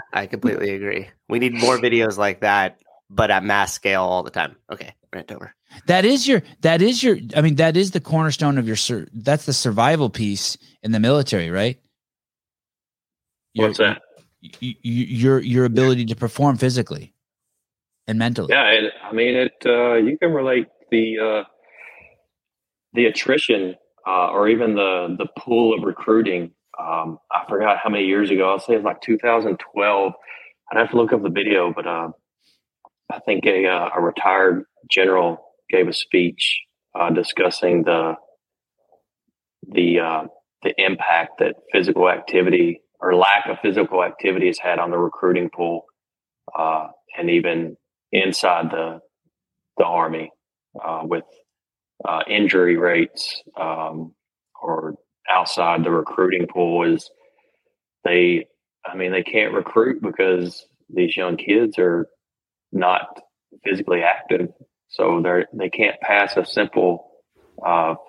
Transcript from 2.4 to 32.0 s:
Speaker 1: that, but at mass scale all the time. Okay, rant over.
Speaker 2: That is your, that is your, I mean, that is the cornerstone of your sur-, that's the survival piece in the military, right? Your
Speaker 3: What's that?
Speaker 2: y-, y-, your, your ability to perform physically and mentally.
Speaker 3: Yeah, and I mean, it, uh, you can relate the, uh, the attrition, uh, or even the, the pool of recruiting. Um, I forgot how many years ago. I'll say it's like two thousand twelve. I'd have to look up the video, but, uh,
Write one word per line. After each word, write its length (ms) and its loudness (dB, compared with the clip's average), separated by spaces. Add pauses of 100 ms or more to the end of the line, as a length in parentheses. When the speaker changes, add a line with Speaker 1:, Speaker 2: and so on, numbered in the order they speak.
Speaker 1:
that, 380 0 (320)
but 180 2
at 140 2
mass 300 0
scale 300 0
all 200 0
the 80 -12
time. 240 -4 (160)
Okay, 220 -16 (200)
rant 180 -14
over. 220 -18 (320)
Speaker 2:
That 200 4
is 220 2
your, 140 4 (200)
that 200 4
is 220 2
your, 140 4 (180)
I 60 4
mean, 160 4
that 200 2
is 140 0
the 80 -4
cornerstone 580 0
of 80 -2
your 120 -2
sur-, 360 -4
that's 320 -2
the 80 -2
survival 560 2
piece 480 -4 (240)
in 120 -2
the 60 2
military, 520 2
right? 260 -2 (1800)
Your 140 2
Speaker 3:
What's 120 -2
that? 220 2 (400)
Speaker 2:
y-, 80 -20 (120)
y-, 220 -8
your, 560 2
your 260 2
ability 420 2
to 80 -4
perform 420 0
physically 560 -2 (920)
and 100 -2
mentally. 340 -2
Speaker 3:
Yeah, 200 4
and 200 2 (120)
I 80 -14
mean, 240 0
it, 180 0 (120)
uh, 300 4
you 220 2
can 140 0
relate 360 0 (220)
the, 300 0
uh, 240 -2 (1500)
the 120 4
attrition, 680 0 (320)
uh, 220 2
or 180 2
even 280 2
the, 420 -2
the 80 -4 (120)
pool 400 2
of 60 -6
recruiting. 680 0 (280)
Um, 400 -6 (100)
I 200 -2
forgot 340 0
how 60 -2
many 160 0
years 260 0
ago. 180 2
I'll 100 0
say 160 0
it's 100 -2
like 160 -4
two 160 0
thousand 420 0 (140)
twelve. 400 0 (580)
I'd 80 0
have 120 2
to 40 -6
look 160 4
up 120 2
the 60 -2
video, 460 0
but, 100 -8
uh, 260 -6 (1000)